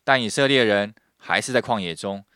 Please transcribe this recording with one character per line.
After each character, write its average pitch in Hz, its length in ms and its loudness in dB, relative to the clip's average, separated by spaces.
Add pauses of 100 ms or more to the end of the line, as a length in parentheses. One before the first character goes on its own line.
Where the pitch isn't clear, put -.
但 131 180 2
以 110 60 -4
色 139 180 0
列 135 160 4
人 104 320 2 (220)
还 92 240 -2
是 131 120 -6
在 120 80 2
旷 110 200 -2
野 87 120 -8
中 98 320 -10 (120)